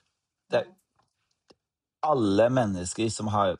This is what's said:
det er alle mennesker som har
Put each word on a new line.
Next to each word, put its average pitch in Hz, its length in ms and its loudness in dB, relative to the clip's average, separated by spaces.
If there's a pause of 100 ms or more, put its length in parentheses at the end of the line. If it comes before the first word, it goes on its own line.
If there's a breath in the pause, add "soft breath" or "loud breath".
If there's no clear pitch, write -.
(500)
det 120 120 0
er - 80 -12 (1300)
alle 117 480 2
mennesker 110 640 -2
som 107 180 -6
har 101 280 0